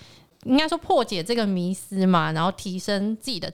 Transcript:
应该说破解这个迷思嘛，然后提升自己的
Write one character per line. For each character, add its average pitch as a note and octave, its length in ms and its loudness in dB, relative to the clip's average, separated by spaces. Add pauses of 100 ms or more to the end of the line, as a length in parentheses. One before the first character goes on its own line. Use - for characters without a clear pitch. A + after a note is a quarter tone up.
(460)
应 B3+ 100 2
该 D#4 140 4
说 E4+ 80 -2
破 E4 260 2
解 F3+ 180 -4
这 A#3 140 -2
个 A3+ 100 2
迷 F#3 280 0
思 F#3+ 320 -2
嘛， E3 260 4
然 D#3+ 100 -2
后 F3+ 120 2
提 F#3 260 -10
升 G#3 380 -2
自 - 120 -12
己 A3+ 80 -6
的 F3 160 -8